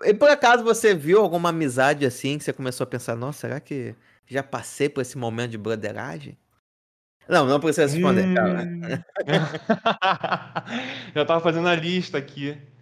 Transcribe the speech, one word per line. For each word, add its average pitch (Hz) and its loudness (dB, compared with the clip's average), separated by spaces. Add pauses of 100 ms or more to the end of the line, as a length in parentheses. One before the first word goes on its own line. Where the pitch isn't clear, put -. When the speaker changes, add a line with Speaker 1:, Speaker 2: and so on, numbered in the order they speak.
Speaker 1:
e 208 4
por 285 6
acaso 240 4
você 220 4
viu 170 4
alguma 175 2
amizade 143 2
assim 135 -4
que 143 -12
você 143 -2
começou 127 -6
a - -2
pensar, 120 -6
"Nossa, 131 -8
será 123 -8
que 120 -10 (320)
já 135 -4
passei 135 -4
por 143 -4
esse 123 -10
momento 117 -4
de 110 -8
broderagem?" 110 -8 (920)
Não, 165 6
não 135 4
precisa 151 2
responder, 185 2
Speaker 2:
Hum. 185 2
Speaker 1:
calma. 175 2 (680)
Speaker 2:
<laughs> 185 -2
Já 147 0
tava 165 2
fazendo 165 0
a 175 4
lista 170 -2
aqui. 143 -8 (260)